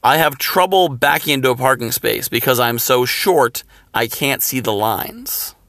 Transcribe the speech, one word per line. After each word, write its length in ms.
I 140
have 200
trouble 520
backing 460
into 140
a 60
parking 360
space 360
because 320
I'm 200
so 260
short, 580
I 140
can't 360
see 160
the 140
lines. 840